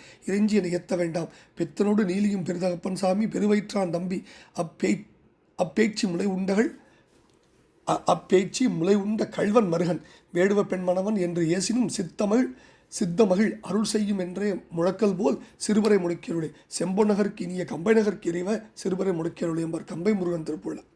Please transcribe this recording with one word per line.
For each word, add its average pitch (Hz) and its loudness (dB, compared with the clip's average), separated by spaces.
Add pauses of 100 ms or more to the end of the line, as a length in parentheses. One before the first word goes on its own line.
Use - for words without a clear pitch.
(260)
இறைஞ்சி 208 2
என்னை 175 0
எத்த 175 -4
வேண்டாம். 170 -2 (240)
பெத்தனோடு 202 0
நீலியும் 196 0
பெருதகப்பன் 180 -4
சாமி, 196 2
பெருவயிற்றான் 202 0
தம்பி, 180 -4 (440)
அப்பேய்-, - -2 (560)
அப்பேய்ச்சி 214 0
முளை 180 -2 (100)
உண்டகள் 196 0 (1200)
அ-, - -2
அப்பேச்சு 185 2
முளை 175 2
உண்ட 208 -2
கள்வன் 208 2
மருகன் 170 0 (320)
வேடுவ 202 2
பெண்மணவன் 185 -2
என்று 175 0
ஏசினும் 190 0
சித்தமிழ், 214 0 (440)
சித்தமகிழ் 185 2
அருள் 208 -2
செய்யும் 208 -2
என்றே 180 -4 (100)
முழக்கல் 180 0
போல் 226 0 (160)
சிறுவரை 214 2
முடுக்கியருளே. 170 -4 (280)
செம்பொன்னகருக்கு 202 0
இனிய 180 -6
கம்பை 220 0
நகருக்கு 208 2
இறைவ 180 -2 (120)
சிறுவரை 185 -2
முடுக்கியருளே 165 -4
என்பார் 160 -6
கம்பை 180 -2
முருகன் 175 -2
திருப்புகழ். 156 -8 (120)